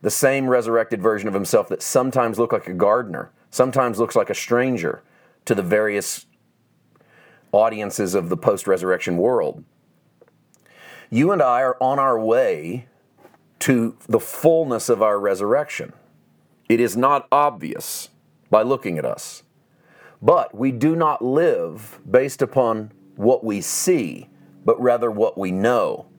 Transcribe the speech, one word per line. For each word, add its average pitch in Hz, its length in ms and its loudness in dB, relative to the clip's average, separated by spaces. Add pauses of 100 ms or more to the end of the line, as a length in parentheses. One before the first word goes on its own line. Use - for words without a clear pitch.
The 104 100 -2
same 135 380 0
resurrected 113 540 0
version 107 260 0
of 98 60 -6
himself 98 340 0
that - 140 -6
sometimes 127 560 0
looks 117 140 0
like 104 160 -4
a 90 40 -8
gardener, 101 580 -2 (200)
sometimes 127 480 0
looks 113 180 0
like 104 140 0
a 98 40 -2
stranger 120 680 -2 (420)
to - 100 0
the 101 80 -2
various 101 640 -2 (1300)
audiences 104 640 0
of 90 140 0
the 90 80 -2
post-resurrection 92 800 0
world. 98 480 0 (1500)
You 139 200 2
and 196 100 2
I 127 220 4
are 127 180 0
on 135 200 0
our 131 180 2
way 110 680 0 (760)
to 120 360 0 (120)
the 113 120 2
fullness 160 680 0
of 110 140 2
our 104 180 2
resurrection. 101 720 -2 (760)
It 113 120 4
is 107 160 0
not 135 340 0
obvious 131 800 -2 (420)
by 107 120 6
looking 117 360 -2
at 73 60 -6
us. - 400 -10 (760)
But 151 320 2
we 127 200 -2
do 147 240 0
not 156 260 0
live 117 840 -2
based 131 340 2
upon 113 500 0 (220)
what 113 300 2
we 104 160 -4
see, 117 680 -4 (360)
but 107 160 2
rather 120 300 2
what 104 280 -2
we 95 140 -4
know. 98 540 0 (120)